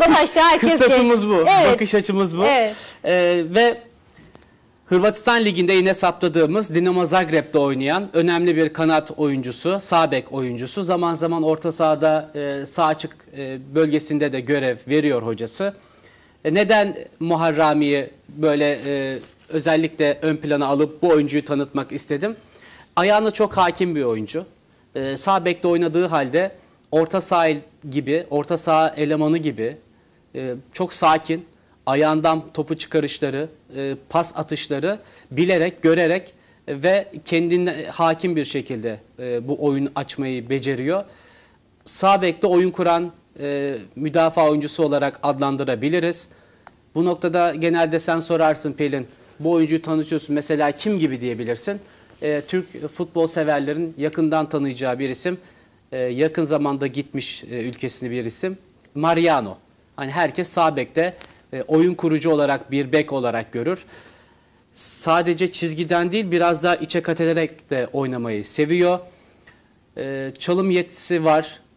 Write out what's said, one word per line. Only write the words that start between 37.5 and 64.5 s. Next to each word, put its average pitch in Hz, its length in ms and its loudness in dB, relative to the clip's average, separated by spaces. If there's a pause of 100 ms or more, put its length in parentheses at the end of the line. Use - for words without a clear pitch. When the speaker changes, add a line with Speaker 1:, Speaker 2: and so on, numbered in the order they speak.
Speaker 1:
hakim 165 440 0
bir 147 100 0
şekilde, 117 540 -6 (200)
e, 123 280 -6
bu 147 180 -4
oyun 139 300 0
açmayı 131 540 -6
beceriyor. 135 540 -2 (840)
Sağ 196 360 2
bekte 185 260 0
oyun 180 240 4
kuran, 170 400 0 (280)
e, 143 360 -4 (200)
müdafaa 160 540 2
oyuncusu 151 340 0
olarak 139 400 0
adlandırabiliriz. 139 1040 -2 (680)
Bu 165 100 2
noktada 175 500 0
genelde 165 440 0
sen 165 200 -2
sorarsın 156 540 0
Pelin, 139 340 -4 (320)
bu 160 120 0
oyuncuyu 160 300 2
tanıtıyorsun 156 540 -2
mesela 147 360 0
kim 202 280 -2
gibi 131 220 -2
diyebilirsin. 120 580 -6 (420)
E, 147 260 -2
Türk 175 400 -6
futbol 165 400 -2
severlerin 151 720 -2
yakından 156 520 0
tanıyacağı 131 500 -4
bir 135 100 -4
isim, 180 280 -6 (540)
e, 135 60 -8
yakın 135 460 -2
zamanda 143 440 -2
gitmiş, 139 560 -8
e, - 40 -20
ülkesine 123 640 -8
bir 120 140 -6
isim, 190 320 -6 (380)
Mariano. 156 640 0 (380)
Hani 135 160 -8
herkes 170 380 -2
sağ 160 260 0
bekte, 156 380 -2 (400)
e, 131 80 -8
oyun 165 340 2
kurucu 160 360 0
olarak 139 400 0
bir 139 200 -2
bek 151 220 0
olarak 117 380 -4
görür. 151 340 -6 (880)